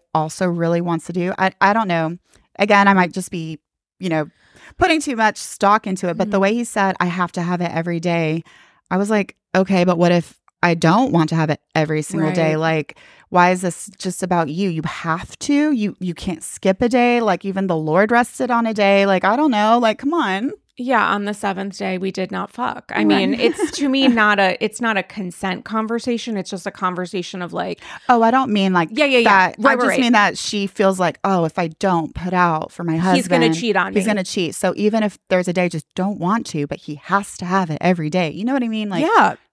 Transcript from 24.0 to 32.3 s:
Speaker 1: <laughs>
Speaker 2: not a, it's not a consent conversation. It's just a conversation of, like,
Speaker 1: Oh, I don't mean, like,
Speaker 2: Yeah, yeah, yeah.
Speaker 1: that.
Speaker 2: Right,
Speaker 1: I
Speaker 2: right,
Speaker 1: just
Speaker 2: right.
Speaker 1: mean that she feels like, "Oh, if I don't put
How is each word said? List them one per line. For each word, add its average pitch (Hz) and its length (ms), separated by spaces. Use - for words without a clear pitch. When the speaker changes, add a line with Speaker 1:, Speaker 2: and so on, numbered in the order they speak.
Speaker 1:
<laughs> 233 160
Speaker 2:
not 208 160
a, 190 240
it's 214 180
not 226 160
a 180 60
consent 185 600
conversation. 226 760
It's 185 120
just 185 160
a 196 60
conversation 180 720
of, 170 100
like, 175 280
Speaker 1:
Oh, 233 140
I 226 80
don't 262 200
mean, 190 220
like, 170 180
Speaker 2:
Yeah, 294 140
yeah, 269 140
yeah. 233 100
Speaker 1:
that. - 100
Speaker 2:
Right, 269 140
Speaker 1:
I - 20
Speaker 2:
right, - 40
Speaker 1:
just 240 100
Speaker 2:
right. 190 100
Speaker 1:
mean 247 140
that 208 260
she 202 260
feels 190 340
like, 170 240
"Oh, 190 220
if 160 140
I 175 80
don't 170 480
put 180 180